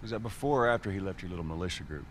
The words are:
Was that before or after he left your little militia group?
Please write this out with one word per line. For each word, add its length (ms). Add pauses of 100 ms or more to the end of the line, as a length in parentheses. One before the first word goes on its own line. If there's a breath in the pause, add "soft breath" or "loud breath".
Was 100
that 80
before 460
or 40
after 220
he 80
left 220
your 80
little 160
militia 380
group? 280